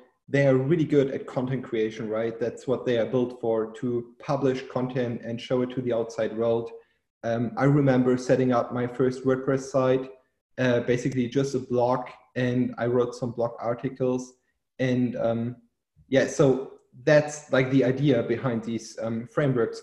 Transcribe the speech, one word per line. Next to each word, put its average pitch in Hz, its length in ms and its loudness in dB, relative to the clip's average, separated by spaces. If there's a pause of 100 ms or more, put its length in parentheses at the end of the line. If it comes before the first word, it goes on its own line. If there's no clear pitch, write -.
(280)
they 139 180 4
are 131 100 6
really 143 280 2
good 135 260 2
at - 160 -8
content 127 360 -4
creation, 110 460 -4
right? 113 320 -4
That's 113 260 -6
what 123 200 -2
they 120 120 0
are 110 80 0
built 123 340 -2
for, 113 340 -2
to 120 440 -6
publish 131 440 -2 (100)
content 123 500 -4
and 117 180 -8
show 127 220 -2
it 123 120 -2
to 127 80 -4
the 120 100 -2
outside 113 440 -4
world. 117 340 0 (520)
Um, 117 360 -2
I 131 60 2
remember 131 520 4
setting 127 340 2
up 120 220 2
my 120 140 -2
first 127 380 0
WordPress 131 460 0
site, 131 400 2 (460)
uh, 123 240 2
basically 123 480 0
just 135 260 0
a 131 40 0
blog, 123 500 0 (260)
and 123 440 0
I 117 80 -2
wrote 120 280 0
some 120 180 -6
blog 117 280 -2
articles. 127 720 -2 (460)
And, 127 380 0
um, 117 400 -2 (520)
yeah, 131 180 2
so - 540 2 (240)
that's, - 480 2
like, 131 180 2
the 135 140 4
idea 131 380 2
behind 117 420 -2
these, 117 380 -8
um, 113 260 -6
frameworks 131 540 0